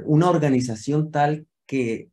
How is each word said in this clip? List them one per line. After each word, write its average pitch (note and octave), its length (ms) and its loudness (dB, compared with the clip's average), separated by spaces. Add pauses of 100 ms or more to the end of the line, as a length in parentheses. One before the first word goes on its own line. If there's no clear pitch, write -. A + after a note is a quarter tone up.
una D#3 240 4
organización C#3+ 840 0
tal D3+ 360 0 (200)
que A#2+ 460 -4